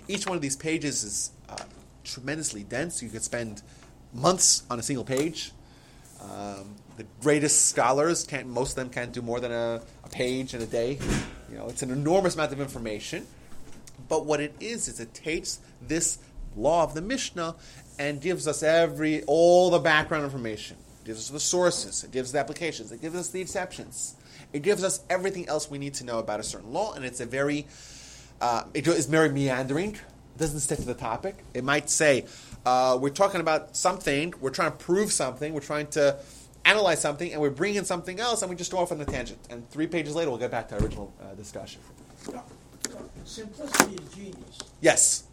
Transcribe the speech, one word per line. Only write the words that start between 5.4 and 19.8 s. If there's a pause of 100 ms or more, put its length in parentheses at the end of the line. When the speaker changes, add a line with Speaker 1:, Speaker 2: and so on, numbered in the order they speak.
Speaker 1:
Um, (200)
the (160)
greatest
scholars
can't,
most
of
them
can't
do
more
than
a, (220)
a
page
in
a
day. (540)
You
know,
it's
an
enormous
amount
of
information. (840)
But
what
it
is,
is
it
takes (200)
this (380)
law
of
the
Mishnah (440)
and
gives
us
every,
all
the
background